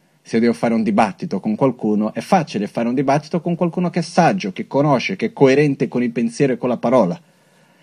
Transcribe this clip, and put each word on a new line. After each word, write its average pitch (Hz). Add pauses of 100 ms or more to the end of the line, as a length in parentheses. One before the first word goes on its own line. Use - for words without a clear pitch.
(200)
Se -
io 113
devo 117
fare 113
un 113
dibattito 101
con 107
qualcuno, 107
è -
facile 127
fare 117
un 123
dibattito 143
con 175
qualcuno 175
che 175
è -
saggio, 110
che -
conosce, 135
che 113
è 107
coerente 135
con 123
il 123
pensiero 123
e 117
con 131
la 120
parola. 110 (640)